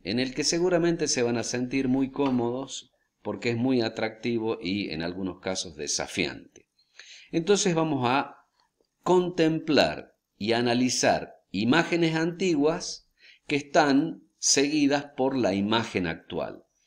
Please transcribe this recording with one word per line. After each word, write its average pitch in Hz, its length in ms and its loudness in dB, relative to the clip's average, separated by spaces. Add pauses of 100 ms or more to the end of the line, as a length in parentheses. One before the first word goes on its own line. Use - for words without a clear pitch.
en 104 160 -4
el 127 160 -4
que 147 100 -2
seguramente 170 640 2
se 127 140 0
van 120 160 0
a 113 40 -2
sentir 127 460 -2
muy 131 220 2
cómodos, 127 840 -2 (300)
porque 104 260 -4
es 117 80 0
muy 127 240 2
atractivo 113 800 -2
y 98 300 -2
en 80 100 -8
algunos 90 400 -6
casos 92 340 -6
desafiante. 73 920 -6 (640)
Entonces 175 440 2
vamos 156 320 0
a 131 380 0 (580)
contemplar 160 1120 2 (220)
y 104 160 -2
analizar 120 840 0 (140)
imágenes 160 640 2
antiguas 170 960 -2 (380)
que 147 100 -2
están 143 680 2 (140)
seguidas 143 680 2 (100)
por 135 180 0
la 104 200 2
imagen 104 520 0
actual. 80 600 -8 (200)